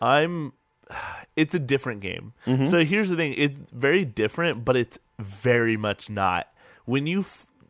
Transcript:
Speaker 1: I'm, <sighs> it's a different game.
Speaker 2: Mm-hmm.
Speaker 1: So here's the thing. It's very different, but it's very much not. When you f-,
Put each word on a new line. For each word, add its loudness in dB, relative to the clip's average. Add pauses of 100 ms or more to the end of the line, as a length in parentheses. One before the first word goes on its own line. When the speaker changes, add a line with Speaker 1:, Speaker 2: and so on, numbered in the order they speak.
Speaker 1:
I'm, 2 (360)
<sighs> -14
it's 2
a 0
different -2
game. -10 (120)
Speaker 2:
Mm-hmm. 2
Speaker 1:
So 4
here's 0
the -2
thing. -2
It's -2
very 2
different, -2
but 4
it's -2 (220)
very 0
much -4
not. 0 (380)
When -2
you 0
f-, -12 (220)